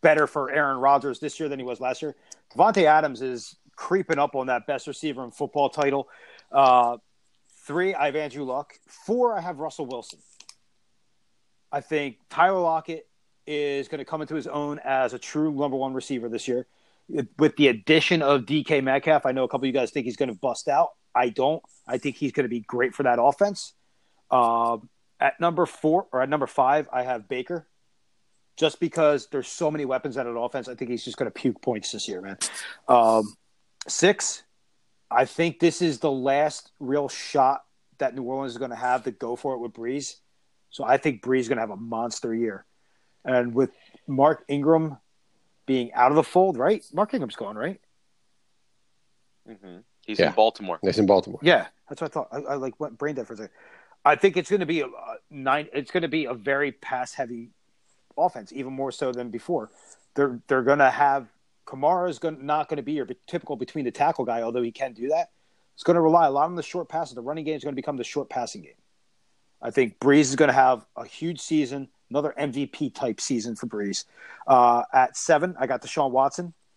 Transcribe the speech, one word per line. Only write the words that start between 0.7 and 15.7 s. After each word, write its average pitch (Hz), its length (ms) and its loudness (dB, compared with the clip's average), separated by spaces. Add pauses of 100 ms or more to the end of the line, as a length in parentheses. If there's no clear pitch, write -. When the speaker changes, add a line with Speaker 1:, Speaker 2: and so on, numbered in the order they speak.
Speaker 1:
Rodgers 135 420 2
this 147 180 -8
year 160 100 -6
than 139 120 -8
he 123 40 -10
was 123 160 -8
last 127 220 -4
year. 151 140 -8 (400)
Davante 196 280 6
Adams 151 380 4
is 123 320 -8 (220)
creeping 175 420 0
up 143 160 0
on 135 140 -2
that 123 180 -2
best 139 220 -6
receiver 139 360 -8
in 117 60 -14
football 139 380 -2
title. 139 400 0 (420)
Uh, 123 460 6 (680)
three, 180 280 -2
I 147 120 0
have 143 100 -2
Andrew 147 280 -6
Luck. 131 300 -8 (140)
Four, 233 480 -2
I 185 40 -4
have 175 180 -8
Russell 156 280 -8
Wilson. 120 320 -12 (1500)
I 143 100 -4
think 143 380 -6 (120)
Tyler 185 300 4
Lockett 160 460 -4 (400)
is 143 420 -4
gonna 139 160 -8
come 156 180 -8
into 151 140 -10
his 147 100 -6
own 147 380 -6
as 131 300 0
a 123 40 -8
true 151 340 -4
number 139 240 -2